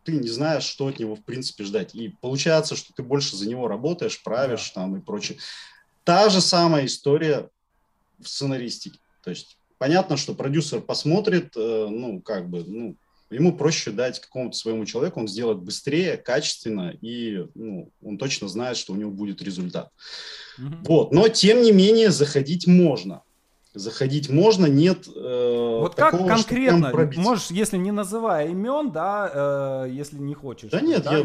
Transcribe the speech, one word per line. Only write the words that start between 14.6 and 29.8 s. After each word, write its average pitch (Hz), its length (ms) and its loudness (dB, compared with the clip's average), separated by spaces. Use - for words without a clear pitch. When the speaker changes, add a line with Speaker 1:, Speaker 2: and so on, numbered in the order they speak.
Speaker 1:
человеку, 139 340 -4
он 110 80 -4
сделает 107 320 -2
быстрее, 139 580 -4
качественно, 110 760 -4
и, 110 540 -8
ну, 101 340 -12
он 101 160 -10
точно 131 280 -6
знает, 117 300 -6
что - 160 -10
у - 20 -6
него 104 160 -6
будет 98 300 -8
результат. 90 480 -8
Speaker 2:
Мгм. 147 300 -12
Speaker 1:
Вот. 143 240 6
Но, 196 180 8
тем 226 340 4
не 226 80 8
менее, 208 400 8
заходить 143 560 0
можно. 135 560 4
Заходить 135 560 -4
можно, 185 380 6
нет, 170 400 4
э, 120 720 0
Speaker 2:
Вот 175 140 -2
как 311 160 6
Speaker 1:
такого, 185 260 2
что 220 120 0
прям 240 340 4
Speaker 2:
конкретно, 131 80 0
Speaker 1:
пробить. 151 260 0
Speaker 2:
можешь, 202 320 0
если 196 280 -2
не 185 140 -2
называя 202 600 -2
имён, 247 400 -2
да, 143 960 -2